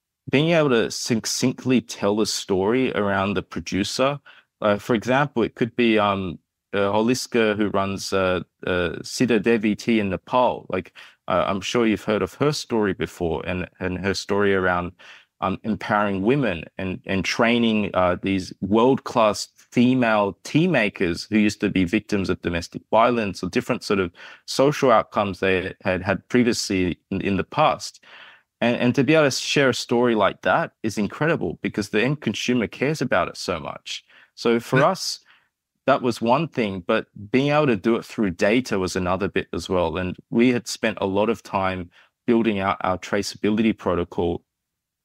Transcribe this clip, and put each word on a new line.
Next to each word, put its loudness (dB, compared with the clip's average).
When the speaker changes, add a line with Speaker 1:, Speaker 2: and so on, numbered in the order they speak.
Speaker 1:
being 2
able 4
to 2
succinctly -2
tell -2
a 2
story -2
around 0
the -2
producer, -4
uh, 2
for -2
example, 0
it -2
could -2
be, 4
um, 0
uh, 2
Holiska, 2
who 0
runs, -4
uh, 0
uh, -2
Siddha 2
Devi 2
Tea 0
in -2
Nepal. 0
Like, -6
uh, 2
I'm -2
sure 0
you've 0
heard 0
of -4
her 0
story -2
before, -4
and, -4
and -4
her -2
story 0
around, 0
um, -2
empowering -2
women 0
and, -6
and -2
training, 2
uh, 2
these -4
world-class 2
female 2
tea 2
makers 0
who 4
used 2
to 2
be 2
victims -2
of -2
domestic -6
violence 2
or -4
different -2
sort 0
of 0
social 2
outcomes 2
they 0
had -2
had -2
previously 0
in, -4
in -2
the -2
past. -2
And, 0
and 2
to 2
be 4
able 4
to 2
share 0
a 0
story 0
like 0
that 0
is -4
incredible, -2
because -4
the 0
end -2
consumer -2
cares -4
about 0
it -12
so -6
much. -12
So 2
for 0
Speaker 2:
Yeah. 4
Speaker 1:
us, -6
that 2
was 0
one 2
thing, -4
but 0
being 2
able 2
to 2
do 0
it -4
through -2
data 0
was -2
another -2
bit -4
as -6
well. 0
And -4
we 4
had -2
spent -4
a 0
lot 0
of -2
time -4
building 4
out 0
our -2
traceability 0
protocol, -2